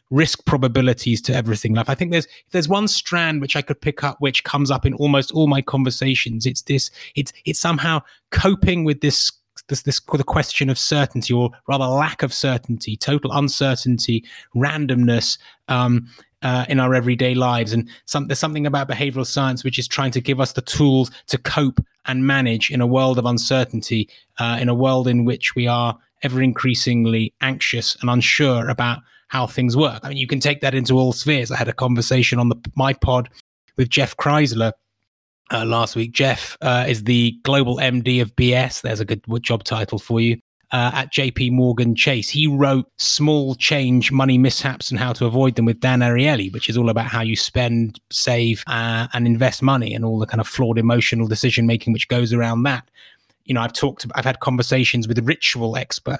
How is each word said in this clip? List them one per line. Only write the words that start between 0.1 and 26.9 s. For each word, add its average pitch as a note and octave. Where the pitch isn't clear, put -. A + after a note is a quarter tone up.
risk C#3+
probabilities B2+
to B2+
everything. A2+
Like, A2+
I C#3
think E3+
there's, E3
if -
there's E3+
one G3+
strand E3
which C#3
I D3
could -
pick -
up, C#3+
which C#3
comes C#3+
up C3
in C3+
almost C#3+
all D#3
my C#3+
conversations, C3
it's B2+
this, -
it's, -
it's C3
somehow E3
coping F#3+
with D3+
this, -
this, C#3
this, -
the -
question -
of B2+
certainty, C3
or A#2+
rather C3+
lack C#3
of C3+
certainty, B2
total C#3
uncertainty, B2+
randomness, B2+
um, A#2+
uh, B2+
in C#3
our B2+
everyday B2+
lives. A#2+
And A#2
some, C#3+
there's C#3+
something D3+
about C#3
behavioral C3
science C3
which B2+
is A#2+
trying C3+
to B2+
give C3
us C3
the -
tools C3
to -
cope -
and C3
manage B2+
in C3+
a A#2+
world C3
of A#2+
uncertainty, A#2+
uh, A#2
in B2
a A#2+
world B2+
in B2
which -
we B2
are A#2+
ever C3
increasingly A#2